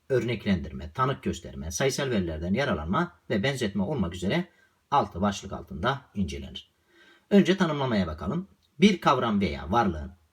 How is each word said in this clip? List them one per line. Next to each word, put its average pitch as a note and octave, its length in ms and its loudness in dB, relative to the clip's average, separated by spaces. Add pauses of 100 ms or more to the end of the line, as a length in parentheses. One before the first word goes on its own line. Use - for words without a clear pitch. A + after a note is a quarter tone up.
örneklendirme, G2+ 840 -2
tanık C3+ 300 -2
gösterme, D2+ 480 -6
sayısal C3+ 400 -2
verilerden F2+ 440 -2
yararlanma A#2 580 -2 (180)
ve G2+ 120 0
benzetme G#2+ 400 -2
olmak F#2 320 -2
üzere G#2 340 -2 (420)
altı A2+ 300 0
başlık G2 320 -2
altında A#2+ 480 -4 (140)
incelenir. D2+ 600 -6 (560)
Önce F#3+ 260 8
tanımlamaya C3+ 500 0
bakalım. A#2 420 -4 (320)
Bir F#3+ 200 6
kavram B2 400 2
veya D2+ 320 -2
varlığın F2 400 2 (200)